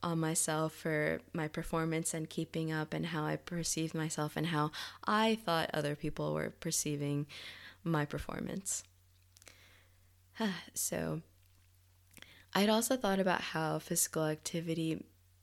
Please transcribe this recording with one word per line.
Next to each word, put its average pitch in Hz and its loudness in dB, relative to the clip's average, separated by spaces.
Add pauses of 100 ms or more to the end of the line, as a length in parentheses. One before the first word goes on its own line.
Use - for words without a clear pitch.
on 165 2
myself 160 2
for 156 0 (140)
my 156 -2
performance 165 0
and 160 -4
keeping 160 -2
up, 156 -2
and 160 -2
how 156 0
I 156 0
perceived 160 -2
myself 156 -2
and 156 0
how 156 2 (340)
I 220 4
thought 165 0
other 147 0
people 151 -2
were 156 -2
perceiving 143 0 (580)
my 151 2
performance. - -4 (1600)
<sighs> 190 0
So 160 -2 (1300)
I'd 202 6
also 226 4
thought 196 2
about 185 4
how 160 0
physical - 0
activity 160 -2 (400)